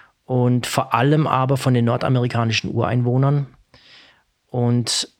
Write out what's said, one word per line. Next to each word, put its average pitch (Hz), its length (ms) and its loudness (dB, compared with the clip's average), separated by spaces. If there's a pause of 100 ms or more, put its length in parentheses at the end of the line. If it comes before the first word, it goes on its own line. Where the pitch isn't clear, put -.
(240)
und 123 420 0
vor - 280 -4
allem 147 320 2
aber 131 320 0
von 131 160 2
den 120 100 2
nordamerikanischen 120 880 0
Ureinwohnern. 127 720 0 (1000)
Und 120 720 -2